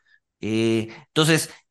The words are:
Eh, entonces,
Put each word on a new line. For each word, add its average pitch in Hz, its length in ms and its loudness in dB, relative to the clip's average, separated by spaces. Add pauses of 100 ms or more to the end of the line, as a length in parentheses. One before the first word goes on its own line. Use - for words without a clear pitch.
(420)
Eh, 110 480 -2 (180)
entonces, 156 460 0 (180)